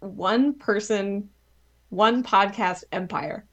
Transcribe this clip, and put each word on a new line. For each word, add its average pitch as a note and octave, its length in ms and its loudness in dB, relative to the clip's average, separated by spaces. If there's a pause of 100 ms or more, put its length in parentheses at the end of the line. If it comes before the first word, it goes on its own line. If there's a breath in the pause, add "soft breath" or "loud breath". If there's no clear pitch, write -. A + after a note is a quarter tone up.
one-person, G3+ 1300 -2 (600)
one-podcast G3+ 1040 2
empire. F3+ 600 -6